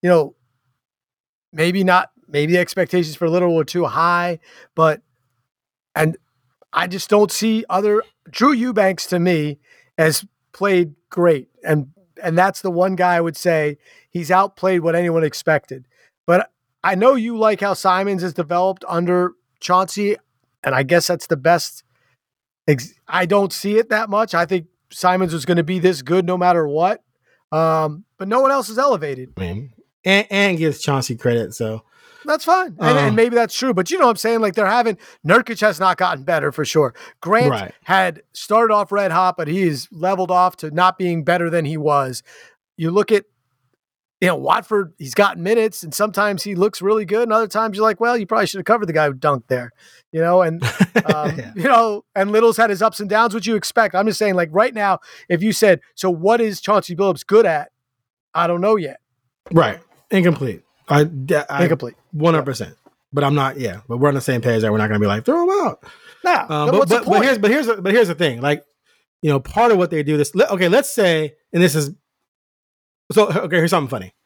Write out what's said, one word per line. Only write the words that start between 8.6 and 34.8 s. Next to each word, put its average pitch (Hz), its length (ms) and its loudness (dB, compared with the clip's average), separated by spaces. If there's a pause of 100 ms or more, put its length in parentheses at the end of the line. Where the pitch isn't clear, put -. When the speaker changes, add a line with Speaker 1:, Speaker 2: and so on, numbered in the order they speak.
Speaker 1:
to 180 120 -2
me 156 420 0 (360)
has 160 300 0 (260)
played 180 420 0 (140)
great. 170 400 2 (140)
And, 151 300 -2 (300)
and 165 140 -2
that's 190 240 2
the 190 100 -4
one 185 260 0
guy 180 200 2
I 170 60 0
would 165 140 -4
say 156 420 -2 (320)
he's 170 200 -6
outplayed 185 520 0
what 165 120 0
anyone 170 300 0
expected. 143 640 -4 (380)
But 175 240 2 (320)
I 185 140 0
know 247 180 4
you 233 240 -4
like 214 240 0
how 202 100 -2
Simons 190 480 0
has 175 140 -6
developed 180 520 -2
under 175 460 0 (280)
Chauncey, 190 560 -2 (460)
and 135 120 -2
I 131 80 2
guess 165 240 2
that's - 220 -4
the 151 100 -2
best 160 440 0 (840)
ex-, 131 260 0 (140)
I 180 160 -2
don't 196 300 0
see 208 240 -2
it 220 100 0
that 214 220 -2
much. 214 240 -2
I 170 100 2
think 175 220 -4 (240)
Simons 180 420 0
was 156 140 -6
gonna 170 180 2
be 185 140 -4
this 165 240 0
good 170 240 0
no 180 100 -2
matter 175 320 2
what. 170 340 0 (500)
Um, 160 520 0 (140)
but 190 100 -10
no 240 120 0
one 269 100 4
else 262 180 -2
is 220 80 -8
elevated. 151 640 -4
Speaker 2:
Man. 95 320 -8 (360)
And, 196 220 2
and 196 300 0
gives 156 240 -2
Chauncey 131 340 -2
credit, 117 380 -2
so 110 280 -8 (420)
Speaker 1:
That's 302 200 -2
fine. 359 240 2 (100)
And, 170 200 2
and - 0 - (120)
Speaker 2:
Um, 208 40 0
Speaker 1:
maybe 233 200 2
that's 233 200 2
true, 254 200 -2
but 180 160 -2
you 370 80 -2
know 302 80 4
what 233 60 4
I'm 214 40 -2
saying? 233 240 -2
Like, 202 140 0
they're 208 120 0
having, 220 300 0 (300)